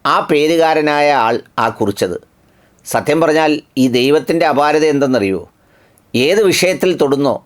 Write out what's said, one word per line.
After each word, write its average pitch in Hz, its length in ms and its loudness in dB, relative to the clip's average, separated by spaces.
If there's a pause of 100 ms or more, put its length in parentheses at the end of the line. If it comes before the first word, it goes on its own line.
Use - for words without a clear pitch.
ആ 147 140 2
പേരുകാരനായ 156 880 0 (100)
ആൾ 117 180 0 (220)
ആ 113 100 0
കുറിച്ചത്. 101 480 -4 (720)
സത്യം 147 340 -2
പറഞ്ഞാൽ 156 320 2 (240)
ഈ 131 120 2
ദൈവത്തിൻ്റെ 143 580 0
അപാരത 151 380 0
എന്തെന്നറിയുമോ? 127 600 0 (680)
ഏത് 151 300 2
വിഷയത്തിൽ 180 520 0
തൊടുന്നോ 139 380 0 (120)